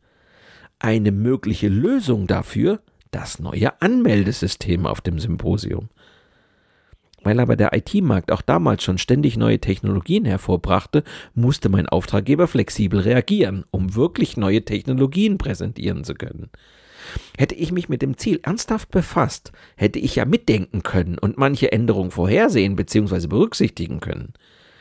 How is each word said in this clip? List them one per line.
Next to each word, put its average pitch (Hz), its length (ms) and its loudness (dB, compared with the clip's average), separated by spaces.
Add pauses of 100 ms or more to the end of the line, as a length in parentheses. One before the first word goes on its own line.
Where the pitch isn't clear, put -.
(800)
Eine 110 340 2
mögliche 107 560 0
Lösung 156 580 2
dafür, - 540 0 (300)
das - 280 -10
neue - 420 -2
Anmeldesystem 101 1080 2
auf - 140 -4
dem 85 180 -2
Symposium. 95 680 -4 (1300)
Weil 110 180 2
aber 120 160 2
der - 180 2
I-T-Markt 151 560 0
auch - 120 0
damals - 420 2
schon 92 140 0
ständig 127 380 2
neue 110 220 2
Technologien 101 680 0
hervorbrachte, 95 800 0 (300)
musste 120 360 2
mein 95 180 2
Auftraggeber 127 580 0
flexibel 104 540 0
reagieren, 113 680 0
um 95 240 -2
wirklich 143 420 0
neue 104 280 0
Technologien 135 720 0
präsentieren - 680 -4
zu 71 100 -8
können. - 360 -12 (880)
Hätte - 160 0
ich 160 180 -4
mich 180 160 -4
mit 127 140 -4
dem 135 160 -4
Ziel 208 240 -2
ernsthaft - 480 -4
befasst, - 600 -2 (240)
hätte - 220 0
ich - 180 -2
ja 117 80 2
mitdenken 110 580 0
können 85 360 -2
und - 200 -2
manche 135 340 2
Änderung 104 380 2
vorhersehen 101 640 2
beziehungsweise 95 520 0
berücksichtigen - 720 0
können. - 340 -10 (460)